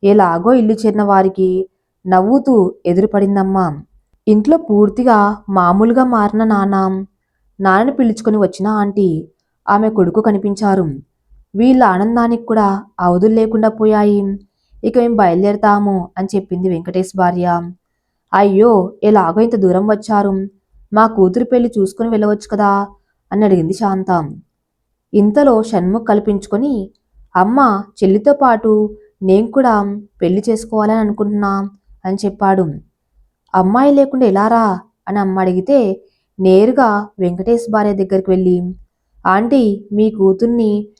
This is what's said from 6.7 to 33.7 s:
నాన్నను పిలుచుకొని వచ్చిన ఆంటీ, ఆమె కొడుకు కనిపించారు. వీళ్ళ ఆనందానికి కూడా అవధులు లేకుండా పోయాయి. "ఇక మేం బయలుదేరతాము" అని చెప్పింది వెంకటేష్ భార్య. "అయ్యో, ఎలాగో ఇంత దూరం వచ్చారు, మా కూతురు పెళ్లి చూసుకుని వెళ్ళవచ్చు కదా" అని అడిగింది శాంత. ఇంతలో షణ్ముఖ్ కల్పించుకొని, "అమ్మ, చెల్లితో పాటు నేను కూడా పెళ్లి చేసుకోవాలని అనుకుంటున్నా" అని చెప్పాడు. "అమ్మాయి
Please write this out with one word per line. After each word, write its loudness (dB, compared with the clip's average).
నాన్నను 0
పిలుచుకొని 0
వచ్చిన -2
ఆంటీ, -2
ఆమె 2
కొడుకు 0
కనిపించారు. -2
వీళ్ళ 4
ఆనందానికి 0
కూడా 0
అవధులు 2
లేకుండా 0
పోయాయి. 0
"ఇక -2
మేం 2
బయలుదేరతాము" 0
అని -4
చెప్పింది -4
వెంకటేష్ -6
భార్య. -2
"అయ్యో, 2
ఎలాగో 2
ఇంత 0
దూరం 0
వచ్చారు, -2
మా 2
కూతురు 0
పెళ్లి 0
చూసుకుని -2
వెళ్ళవచ్చు -2
కదా" -2
అని 0
అడిగింది 0
శాంత. -4
ఇంతలో 2
షణ్ముఖ్ -4
కల్పించుకొని, -2
"అమ్మ, 2
చెల్లితో 2
పాటు 0
నేను 0
కూడా 0
పెళ్లి -2
చేసుకోవాలని -2
అనుకుంటున్నా" -4
అని -4
చెప్పాడు. -2
"అమ్మాయి 2